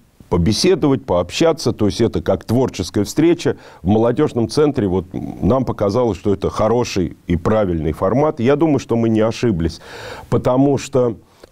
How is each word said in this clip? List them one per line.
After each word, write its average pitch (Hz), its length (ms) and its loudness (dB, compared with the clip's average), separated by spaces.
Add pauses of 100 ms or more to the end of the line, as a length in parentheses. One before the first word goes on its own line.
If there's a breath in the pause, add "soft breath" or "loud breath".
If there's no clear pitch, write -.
(300)
побеседовать, 127 760 2
пообщаться. 104 680 0
То 107 140 0
есть 92 120 -2
это 98 220 2
как 92 240 -2
творческая 110 580 -2
встреча 165 540 0 (240 loud breath)
в 80 80 -4
молодёжном 117 580 2
центре. 139 400 0
Вот 90 240 -2
нам 113 540 -2
показалось, 107 520 0
что 101 160 0
это 85 160 -2
хороший 107 680 -2 (100)
и 87 80 0
правильный 85 560 0
формат. 120 480 0
Я 127 160 2
думаю, 147 240 2
что - 160 -4
мы 117 140 2
не 110 120 2
ошиблись, 107 600 -2 (480 loud breath)
потому 135 480 2
что 123 400 -2 (340 loud breath)